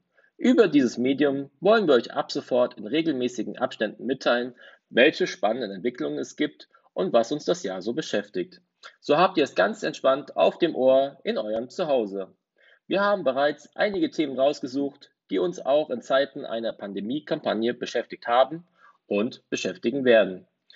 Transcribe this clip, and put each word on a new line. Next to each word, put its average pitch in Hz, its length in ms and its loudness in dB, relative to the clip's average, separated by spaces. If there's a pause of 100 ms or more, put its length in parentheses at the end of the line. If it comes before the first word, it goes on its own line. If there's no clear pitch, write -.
(360)
Über 240 320 4
dieses 139 300 2
Medium 139 540 0 (100)
wollen 208 260 4
wir 143 60 6
euch 120 200 2
ab - 200 -4
sofort 123 400 -2
in - 120 -14
regelmäßigen 123 720 -4
Abständen - 480 -6
mitteilen, 123 500 -2 (340)
welche 151 360 4
spannenden 110 460 -4
Entwicklungen 123 480 -6
es - 160 -10
gibt - 320 -6 (240)
und 185 220 -2
was 117 180 4
uns 151 140 -4
das 180 180 0
Jahr 92 180 -8
so 113 120 -4
beschäftigt. 101 680 -6 (380)
So 143 160 2
habt 175 220 4
ihr 143 80 4
es - 100 -6
ganz 202 280 0
entspannt 143 520 -2
auf - 220 2
dem 165 180 0
Ohr 131 480 2
in 220 140 -4
eurem 113 320 -4
Zuhause. 107 680 -4 (520)
Wir 175 120 0
haben 202 240 0
bereits 139 540 -2
einige 185 340 -2
Themen 139 260 -4
rausgesucht, 139 760 -2 (200)
die 196 60 -2
uns 180 260 -2
auch 151 280 0
in 117 100 -4
Zeiten 139 420 -2
einer 113 300 -6
Pandemie-Kampagne 110 1040 -4
beschäftigt - 500 -8
haben 135 400 2 (400)
und 110 460 -4
beschäftigen 120 520 -4
werden. 101 440 4 (280)